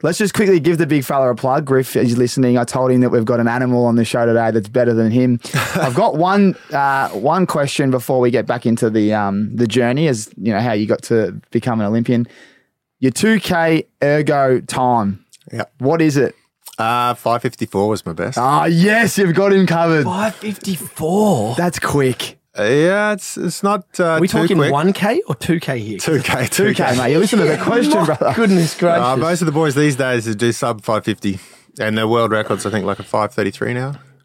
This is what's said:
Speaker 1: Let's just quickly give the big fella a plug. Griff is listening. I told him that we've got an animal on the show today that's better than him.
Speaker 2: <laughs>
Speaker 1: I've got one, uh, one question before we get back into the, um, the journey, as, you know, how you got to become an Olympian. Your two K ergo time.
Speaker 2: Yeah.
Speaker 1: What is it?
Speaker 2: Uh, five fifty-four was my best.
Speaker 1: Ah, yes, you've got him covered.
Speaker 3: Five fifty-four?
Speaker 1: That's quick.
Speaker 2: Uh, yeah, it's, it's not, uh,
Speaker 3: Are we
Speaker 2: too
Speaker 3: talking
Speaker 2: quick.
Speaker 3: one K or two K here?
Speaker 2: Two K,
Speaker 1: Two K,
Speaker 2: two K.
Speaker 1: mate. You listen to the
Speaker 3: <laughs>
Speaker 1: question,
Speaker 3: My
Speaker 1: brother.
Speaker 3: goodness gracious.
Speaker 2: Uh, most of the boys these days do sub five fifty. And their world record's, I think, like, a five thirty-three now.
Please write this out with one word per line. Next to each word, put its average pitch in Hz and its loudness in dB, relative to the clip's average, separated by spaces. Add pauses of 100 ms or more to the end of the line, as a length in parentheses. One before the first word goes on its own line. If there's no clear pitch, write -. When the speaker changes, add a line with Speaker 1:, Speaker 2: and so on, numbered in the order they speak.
Speaker 1:
Let's 165 -2
just 208 0
quickly 185 4
give 165 2
the 156 0
big 143 0
fella 135 0
a 120 0
plug. 135 -2
Griff 131 0
is 120 2
listening. 123 2
I 120 0
told 127 -2
him 127 4
that 123 4
we've 117 2
got 120 0
an 117 0
animal 123 0
on 117 2
the 117 2
show 120 0
today 113 2
that's 110 -2
better 120 2
than 113 2
him. 123 2
Speaker 2:
<laughs> - -10 (220)
Speaker 1:
I've 131 -2
got 175 0
one, 190 2 (180)
uh, 139 0
one 156 0
question 143 -2
before 127 0
we 123 4
get 113 0
back 120 -4
into 117 0
the, 107 2
um, 101 -2
the 117 2
journey, 123 0
as, 110 -4
you 101 -2
know, 98 0
how 120 0
you 107 0
got 107 -2
to 104 0 (120)
become 117 -2
an 104 -2
Olympian. 117 0 (720)
Your 127 0
two 214 2
K 165 0 (160)
ergo 143 2
time. 117 -2 (260)
Speaker 2:
Yeah. 113 -8 (140)
Speaker 1:
What 156 0
is 147 2
it? - 0 (420)
Speaker 2:
Uh, 120 -2
five 117 -2
fifty-four 107 -2
was 107 -4
my 85 -8
best. 87 -6
Speaker 1:
Ah, 139 2
yes, 190 2
you've 180 2
got 196 2
him 190 4
covered. 165 2
Speaker 3:
Five 196 -4
fifty-four? 185 -2
Speaker 1:
That's 175 -2
quick. - -2 (180)
Speaker 2:
Uh, 104 0
yeah, 180 2
it's, - -8
it's - -6
not, 202 -2 (160)
uh, 180 2
Speaker 3:
Are 160 2
we 175 4
Speaker 2:
too - 0
Speaker 3:
talking 170 2
Speaker 2:
quick. 143 2
Speaker 3:
one 156 2
K 226 0
or 139 -2
two 170 -2
K 135 -6
here? 107 -8
Speaker 2:
Two 156 0
K, 127 -4
Speaker 1:
Two 202 0
K, - -
Speaker 2:
two - -
K. 131 0
Speaker 1:
mate. 127 0
You 160 4
listen 214 2
to 180 4
the 151 2
Speaker 3:
<laughs> - -6
Speaker 1:
question, 240 2
Speaker 3:
My 170 2
Speaker 1:
brother. 151 0
Speaker 3:
goodness 190 2
gracious. 165 2
Speaker 2:
Uh, 127 0
most 160 -2
of 175 0
the 156 0
boys 151 0
these 147 2
days 123 -2
do 117 2
sub 113 -4
five 107 -2
fifty. 101 -4 (400)
And 107 -2
their 110 0
world 113 2
record's, 107 -2
I 101 -2
think, 104 -4
like, 98 -4
a 101 -14
five 107 -2
thirty-three 110 -4
now. 131 -6 (300)